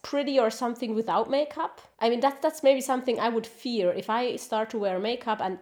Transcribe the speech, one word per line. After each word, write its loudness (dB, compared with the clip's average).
pretty 0
or 6
something -4
without 0
makeup? -2
I 4
mean, 2
that's, 2
that's 0
maybe 6
something 0
I 0
would -2
fear -2
if -6
I 0
start -4
to -4
wear -2
makeup -2
and -4